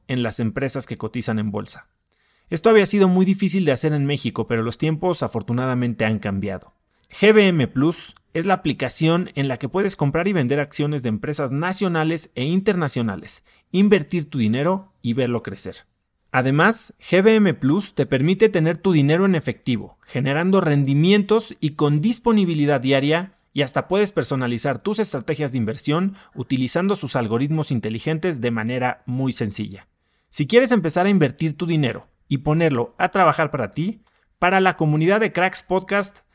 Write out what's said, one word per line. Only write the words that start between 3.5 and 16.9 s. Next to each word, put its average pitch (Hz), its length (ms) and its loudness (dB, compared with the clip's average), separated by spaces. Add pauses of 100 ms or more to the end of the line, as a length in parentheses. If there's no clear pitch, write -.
de 143 80 2
hacer 151 200 0
en 143 140 0
México, 127 400 -4
pero 113 160 -2
los 113 160 -6
tiempos 160 460 -2
afortunadamente 120 800 -2
han 107 160 0
cambiado. 98 540 -6 (360)
G 214 240 4
B 208 140 6
M 156 180 2
Plus - 480 -2 (200)
es 170 120 -4
la 190 80 2
aplicación 175 800 -2
en 139 140 -2
la 131 80 -4
que 139 120 -8
puedes 196 280 -2
comprar 160 320 0
y 208 40 0
vender 143 280 0
acciones 147 420 -4
de 120 60 -4
empresas 127 420 -4
nacionales 165 840 -2
e 123 80 -4
internacionales, 156 1000 -2 (280)
invertir 180 580 2
tu 143 80 -4
dinero 143 540 0 (100)
y 117 120 -2
verlo 120 280 -2
crecer. - 440 -12 (440)
Además, 143 720 2